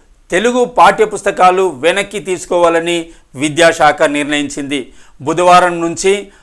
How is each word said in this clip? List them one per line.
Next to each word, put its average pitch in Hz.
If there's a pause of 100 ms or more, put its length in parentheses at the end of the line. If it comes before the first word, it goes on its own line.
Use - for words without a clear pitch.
(320)
తెలుగు 240
పాఠ్యపుస్తకాలు 190
వెనక్కి 185
తీసుకోవాలని 170 (260)
విద్యాశాఖ 156
నిర్ణయించింది. 143 (280)
బుధవారం 175
నుంచి 190 (160)